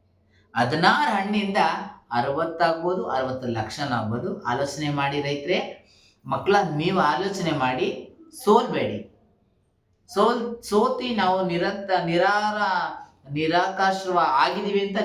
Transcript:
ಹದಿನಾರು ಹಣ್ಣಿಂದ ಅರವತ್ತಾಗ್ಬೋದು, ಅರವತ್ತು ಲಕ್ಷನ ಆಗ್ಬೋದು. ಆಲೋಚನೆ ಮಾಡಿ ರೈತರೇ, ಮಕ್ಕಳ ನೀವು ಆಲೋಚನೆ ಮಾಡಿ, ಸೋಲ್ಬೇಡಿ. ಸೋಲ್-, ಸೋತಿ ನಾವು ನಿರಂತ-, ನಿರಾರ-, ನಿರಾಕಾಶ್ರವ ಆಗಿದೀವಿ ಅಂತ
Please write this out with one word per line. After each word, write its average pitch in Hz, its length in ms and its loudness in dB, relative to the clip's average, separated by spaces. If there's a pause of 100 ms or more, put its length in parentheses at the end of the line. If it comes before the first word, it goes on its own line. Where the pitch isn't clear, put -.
(560)
ಹದಿನಾರು 170 600 2
ಹಣ್ಣಿಂದ 202 420 0 (540)
ಅರವತ್ತಾಗ್ಬೋದು, 165 960 0
ಅರವತ್ತು 131 420 -4
ಲಕ್ಷನ 117 460 -4
ಆಗ್ಬೋದು. 120 480 -4
ಆಲೋಚನೆ 139 480 -2
ಮಾಡಿ 143 320 0
ರೈತರೇ, 143 680 -4 (380)
ಮಕ್ಕಳ 165 300 0 (200)
ನೀವು 175 240 0
ಆಲೋಚನೆ 160 520 0
ಮಾಡಿ, 131 640 -2 (260)
ಸೋಲ್ಬೇಡಿ. 156 680 2 (1040)
ಸೋಲ್-, 220 500 0
ಸೋತಿ 247 520 0
ನಾವು 185 320 2
ನಿರಂತ-, 185 580 -2
ನಿರಾರ-, 185 1300 0
ನಿರಾಕಾಶ್ರವ 185 880 0
ಆಗಿದೀವಿ 190 640 2
ಅಂತ 196 180 -4